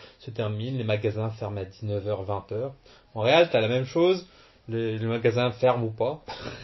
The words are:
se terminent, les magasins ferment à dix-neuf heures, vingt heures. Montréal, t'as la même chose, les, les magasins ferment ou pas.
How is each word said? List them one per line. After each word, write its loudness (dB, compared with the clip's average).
se -12
terminent, -4
les -2
magasins 0
ferment -6
à -4
dix-neuf -6
heures, -2
vingt -6
heures. -4
Montréal, 4
t'as 4
la 2
même 2
chose, 2
les, -2
les -2
magasins 2
ferment 2
ou -4
pas. -2